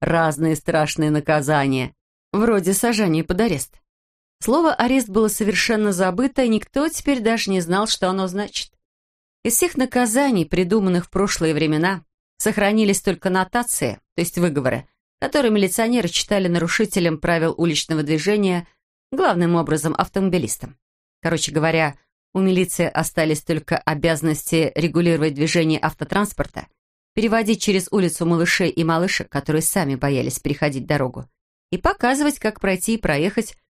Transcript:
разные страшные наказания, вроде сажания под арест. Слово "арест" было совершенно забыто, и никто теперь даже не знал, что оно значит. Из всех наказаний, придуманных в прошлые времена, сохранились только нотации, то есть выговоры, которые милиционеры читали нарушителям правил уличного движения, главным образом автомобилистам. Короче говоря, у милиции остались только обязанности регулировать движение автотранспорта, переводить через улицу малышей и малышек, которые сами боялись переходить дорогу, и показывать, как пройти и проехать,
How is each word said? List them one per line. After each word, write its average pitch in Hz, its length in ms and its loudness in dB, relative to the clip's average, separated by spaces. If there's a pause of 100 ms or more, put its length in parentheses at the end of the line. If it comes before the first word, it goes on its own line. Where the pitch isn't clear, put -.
разные 156 560 2
страшные 156 520 0
наказания, 143 840 0 (380)
вроде 202 400 2
сажания 202 500 0
под 180 160 -2
арест. 202 400 -2 (640)
Слово 302 300 2
"арест" 247 340 2
было 214 220 2
совершенно 208 640 0
забыто, 190 500 0
и 247 60 2
никто 269 400 0
теперь 277 320 -2
даже 226 280 0
не 190 120 0
знал, 185 260 0
что 190 220 -2
оно 190 180 -2
значит. 196 440 -8 (720)
Из 233 120 0
всех 349 200 0
наказаний, 247 680 2
придуманных 185 640 0
в - 60 -20
прошлые 185 420 0
времена, 156 500 0 (340)
сохранились 214 640 2
только 185 280 -2
нотации, 185 680 -2 (160)
то - 80 -2
есть 175 160 -4
выговоры, 139 480 0 (340)
которые 262 300 2
милиционеры 214 560 2
читали 190 400 0
нарушителям 170 720 0
правил 165 360 0
уличного 156 460 0
движения, 175 680 0 (440)
главным 185 420 2
образом 160 420 0
автомобилистам. 180 840 -4 (420)
Короче 165 300 -2
говоря, 160 440 0 (380)
у 185 60 0
милиции 185 480 2
остались 156 560 -2
только 160 340 -2
обязанности 156 960 0
регулировать 156 640 0
движение 156 440 2
автотранспорта, - 840 -4 (480)
переводить 220 480 0
через 190 300 0
улицу 175 340 0
малышей 170 460 2
и - 120 -2
малышек, 165 460 -2
которые 156 320 -2
сами 156 320 -2
боялись 127 460 -2
переходить 143 480 -4
дорогу, 135 420 -4 (400)
и 180 80 -4
показывать, 285 600 0
как 214 200 -4
пройти 190 360 -2
и - 20 -8
проехать, 175 580 -2 (200)